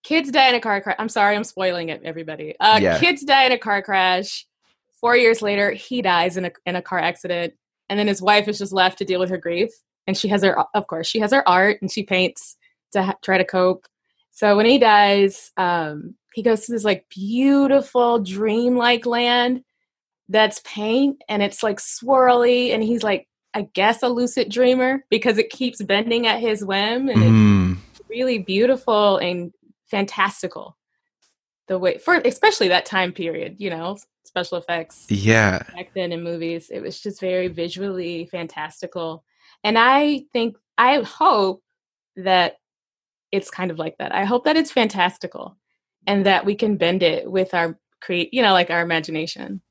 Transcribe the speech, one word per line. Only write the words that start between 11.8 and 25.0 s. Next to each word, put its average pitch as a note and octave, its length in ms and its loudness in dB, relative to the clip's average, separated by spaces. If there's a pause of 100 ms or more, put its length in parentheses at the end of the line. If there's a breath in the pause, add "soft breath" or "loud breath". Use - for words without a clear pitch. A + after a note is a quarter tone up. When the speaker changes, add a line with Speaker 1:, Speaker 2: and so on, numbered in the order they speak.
Speaker 1:
and F#3+ 80 -6
she G#3+ 120 -8
paints - 540 -4 (360)
to G3 100 0
ha-, F#3+ 200 -4
try F#3+ 160 0
to F#3 60 2
cope. F#3 420 0 (440)
So G#3 260 2
when G#3+ 100 4
he A3+ 120 6
dies, G3+ 760 4
um, E3+ 580 -4 (200)
he A3 80 -8
goes A3 240 0
to A#3 60 -8
this, G#3+ 120 -6
like, G3+ 240 -2
beautiful, B3+ 1120 2
dreamlike A#3 880 0
land A#3+ 560 0 (680)
that's G#3+ 360 0
paint B3 640 -2
and G#3 140 -2
it's, G3+ 200 -4
like, G#3 160 -2
swirly. B3 960 2
And A3 80 -2
he's, A3+ 200 -2
like, G3+ 260 -2 (260)
I G#3+ 80 -4 (100)
guess G#3 300 0
a B3+ 60 0
lucid A#3+ 420 -2
dreamer B3+ 600 2